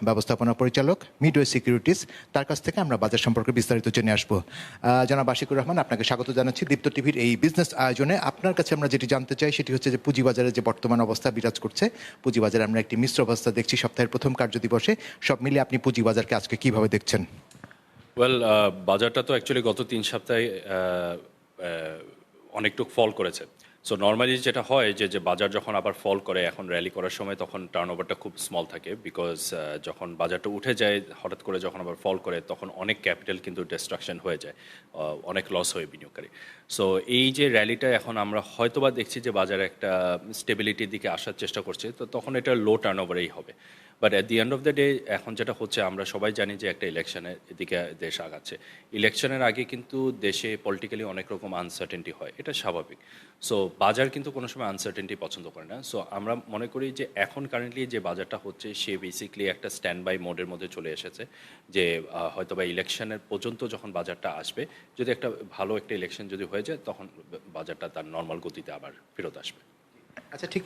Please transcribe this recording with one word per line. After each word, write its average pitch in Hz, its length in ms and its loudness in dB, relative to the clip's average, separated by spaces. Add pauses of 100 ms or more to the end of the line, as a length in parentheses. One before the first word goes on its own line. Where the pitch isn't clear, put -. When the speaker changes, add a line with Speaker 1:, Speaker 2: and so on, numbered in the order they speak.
Speaker 1:
ব্যবস্থাপনা 113 500 4
পরিচালক, 135 460 4 (220)
মিডওয়ে 147 240 6
সিকিউরিটিজ। 127 600 2 (280)
তার 139 120 2
কাছ 151 160 -2
থেকে - 180 -2
আমরা 143 180 2
বাজার 110 220 2
সম্পর্কে 113 320 4
বিস্তারিত 117 380 2
জেনে 110 220 4
আসবো। 101 300 4 (400)
আহ, 127 240 6
জনাব 135 240 4
আশিকুর 135 280 0
রহমান, 156 200 2
আপনাকে 117 260 2
স্বাগত 127 280 0
জানাচ্ছি 127 340 2
দীপ্ত 143 220 2
টিভির 139 300 2
এই 120 180 6
বিজনেস 160 380 4
আয়োজনে। 131 440 4
আপনার 175 360 0
কাছে 160 220 2
আমরা 147 120 2
যেটি 131 200 2
জানতে 131 280 2
চাই 151 160 4
সেটি 135 220 0
হচ্ছে 131 180 2
যে 123 60 2
পুঁজিবাজারে 123 540 4
যে 113 100 0
বর্তমান 117 400 2
অবস্থা 113 300 2
বিরাজ 113 280 0
করছে, 196 300 0 (340)
পুঁজিবাজারে 110 400 4
আমরা 110 160 2
একটি 110 160 -2
মিশ্র 123 280 4
অবস্থা 117 280 2
দেখছি 117 260 2
সপ্তাহের 120 300 2
প্রথম 127 260 0
কার্যদিবসে। 117 640 2 (260)
সব - 200 2
মিলিয়ে 135 200 4
আপনি 131 160 0
পুঁজিবাজারকে 117 580 2
আজকে 107 200 -2
কিভাবে 107 340 4
দেখছেন? 101 360 2 (920)
Speaker 2:
Well, 123 260 6
আহ, 107 280 8 (140)
বাজারটা 113 380 4
তো 131 140 2
actually 123 240 2
গত 113 200 2
তিন 110 220 -2
সপ্তাহে, 113 640 0
আহ, 98 80 -4
আহ, 87 1300 -4 (540)
অনেকটুক 107 420 -2
ফল 110 160 6
করেছে। 90 340 -2 (400)
So - 60 -6
normally 113 460 4
যেটা 127 240 0
হয় 120 320 4
যে, 104 140 2
যে 95 120 -2
বাজার 92 300 2
যখন 104 260 -2
আবার 95 180 0
ফল 98 260 0
করে, 92 240 0
এখন 90 260 -4
র্যালি 87 200 0
করার 92 200 -4
সময় 98 260 -6
তখন 90 380 -8
টার্নওভারটা 87 420 -2
খুব 90 220 -12
স্মল 85 280 -4
থাকে, 85 380 -10
because, 85 520 -4
আহ, 76 280 -6
যখন 85 320 -10
বাজারটা 85 340 -2
উঠে 104 260 -2
যায়, 104 260 2 (220)
হঠাৎ 95 180 -8
করে 92 180 -4
যখন 90 220 -6
আবার 87 220 -8
ফল 95 140 0
করে, 87 300 -6
তখন 95 220 -10
অনেক 101 320 -4
ক্যাপিটাল 92 360 -6
কিন্তু 90 260 -8
ডিস্ট্রাকশন 85 560 -8
হয়ে 85 180 -4
যায়, - 160 -14 (400)
আহ, 76 300 -6
অনেক 98 280 -4
লস 90 240 0
হয় 82 100 -4
বিনিয়োগকারী। - 420 -18 (420)
So 95 380 2
এই 127 240 4
যে 139 180 4
র্যালিটা 113 400 4
এখন 113 280 0
আমরা 104 260 0 (140)
হয়তোবা 127 340 4
দেখছি 120 300 -6
যে 120 100 -2
বাজারে 98 340 2
একটা 90 540 0 (140)
স্টেবিলিটির 107 560 -2
দিকে 101 200 -4
আসার 90 280 -4
চেষ্টা 104 240 -4
করছে, 98 300 -8
তো 120 140 -10
তখন 131 300 -6
এটা 127 200 2
লো 107 220 6
টার্নওভারেই 90 500 0
হবে। - 260 -14 (480)
But 107 100 6
at 98 120 4
the 113 200 2
end 123 80 0
of 135 120 0
the 147 100 2
day, 139 240 2 (100)
এখন 98 280 -4
যেটা 120 240 -4
হচ্ছে, 107 220 -2
আমরা 95 240 -2
সবাই 104 260 -2
জানি 104 240 -2
যে 101 120 -6
একটা 92 200 -4
ইলেকশনের 85 480 -6 (220)
দিকে 90 260 -2 (160)
দেশ 80 220 -6
আগাচ্ছে। 78 360 -12 (340)
ইলেকশনের 120 500 0
আগে 120 220 2
কিন্তু 131 480 -4 (100)
দেশে 104 440 -2
politically 107 400 -6
অনেক 95 260 -8
রকম 95 220 -10
আনসার্টেনটি 87 640 -8
হয়, - 180 -12
এটা - 160 -8
স্বাভাবিক। 85 440 -6 (520)
So 98 200 2 (100)
বাজার 117 300 4
কিন্তু 139 220 -8
কোনো 127 160 -8
সময় 120 200 -8
আনসার্টেনটি 98 480 -8
পছন্দ 85 340 -12
করে 80 160 -18
না। 110 160 -14 (100)
So 107 80 -6 (120)
আমরা 101 240 -4 (120)
মনে 113 200 -6
করি 131 240 -6
যে 135 240 -8
এখন 101 300 -4
currently 123 400 -6
যে 120 140 -4
বাজারটা 92 440 -6
হচ্ছে, 104 300 -12
সে 98 240 -4
basically 95 520 -6
একটা 92 200 -6
স্ট্যান্ডবাই 92 480 -4
মোডের 87 300 -6
মধ্যে 90 200 -10
চলে 82 260 -8
এসেছে, 92 320 -12 (440)
যে, 87 320 2 (100)
আহ, 85 260 -6
হয়তোবা 92 260 -4
ইলেকশনের 95 560 -6 (100)
পর্যন্ত 113 380 -6
যখন 107 240 -12
বাজারটা 87 380 -6
আসবে, 80 360 -8 (340)
যদি 123 120 -2
একটা 117 200 -2 (200)
ভালো 101 260 -4
একটা 104 180 -6
ইলেকশন 92 320 -8
যদি 95 160 -8
হয়ে 98 200 -6
যায়, 156 220 -8
তখন 95 220 -12 (460)
বাজারটা 80 360 -12
তার 78 160 -12
নরমাল 82 340 -8
গতিতে 85 320 -12
আবার 73 200 -14 (260)
ফেরত 85 200 -10
আসবে। - 380 -16 (560)
Speaker 1:
আচ্ছা, 156 160 -10
ঠিক 185 180 -6